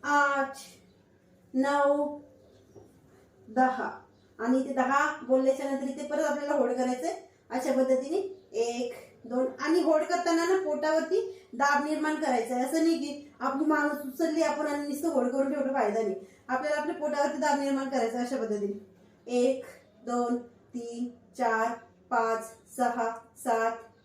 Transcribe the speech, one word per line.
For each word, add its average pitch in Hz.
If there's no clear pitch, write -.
आठ, 277
नऊ, 285
दहा. 254
आणि 254
इथे 269
दहा 277
बोलल्याच्या 262
नंतर 262
इथे 285
परत 302
आपल्याला 294
होल्ड 247
करायचंय 254
अशा 262
पद्धतीने. 262
एक, 240
दोन, 247
आणि 330
होल्ड 311
करताना 339
ना 381
पोटावरती 311
दाब 277
निर्माण 302
करायचा 254
आहे. 247
असं 320
नाही 330
की 285
आपली 277
माणूस 294
उचलली 320
आपण 294
आणि 294
नुसतं 311
होल्ड 247
करून 277
ठेवलं, 262
फायदा 214
नाही. 196
आपल्याला 294
आपल्या 311
पोटावरती 285
दाब 285
निर्माण 269
करायचा 240
अशा 247
पद्धतीने. 208
एक, 254
दोन, 240
तीन, 240
चार, 233
पाच, 226
सहा, 240
सात, 226